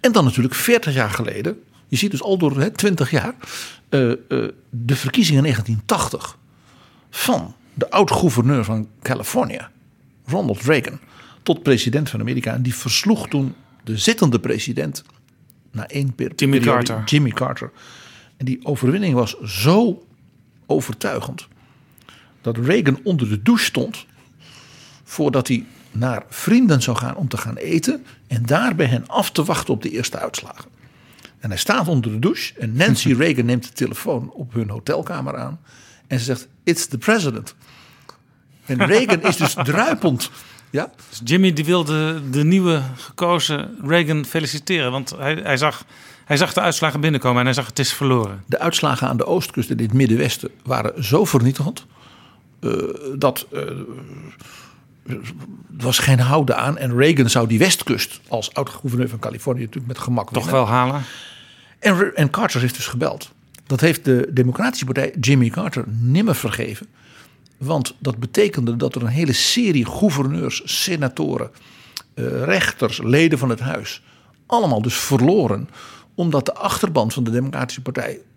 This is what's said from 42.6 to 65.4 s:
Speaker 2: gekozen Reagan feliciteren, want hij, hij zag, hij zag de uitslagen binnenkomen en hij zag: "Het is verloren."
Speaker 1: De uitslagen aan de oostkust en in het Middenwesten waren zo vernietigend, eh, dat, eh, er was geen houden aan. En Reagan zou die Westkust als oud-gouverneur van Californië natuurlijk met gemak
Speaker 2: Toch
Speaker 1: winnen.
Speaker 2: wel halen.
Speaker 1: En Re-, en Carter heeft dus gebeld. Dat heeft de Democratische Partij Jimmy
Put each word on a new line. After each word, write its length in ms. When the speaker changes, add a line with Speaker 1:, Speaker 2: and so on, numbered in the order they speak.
Speaker 2:
gekozen 760
Reagan 420
feliciteren, 640
want 200
hij, 320
hij 140
zag, 280
hij 120
zag 160
de 80
uitslagen 400
binnenkomen 380
en 60
hij 100
zag: 120
"Het 120
is 140
verloren." 540
Speaker 1:
De 120
uitslagen 500
aan 80
de 100
oostkust 440
en 80
in 60
het 100
Middenwesten 560
waren 420
zo 200
vernietigend, 600
eh, 120
dat, 340
eh, 80
er 140
was 280
geen 220
houden 360
aan. 220
En 180
Reagan 340
zou 180
die 100
Westkust 680
als 260
oud-gouverneur 540
van 100
Californië 420
natuurlijk 260
met 120
gemak 340
Speaker 2:
Toch 120
Speaker 1:
winnen. 80
Speaker 2:
wel 140
halen. 360
Speaker 1:
En 200
Re-, 160
en 160
Carter 300
heeft 160
dus 100
gebeld. 440
Dat 140
heeft 240
de 260
Democratische 540
Partij 360
Jimmy 280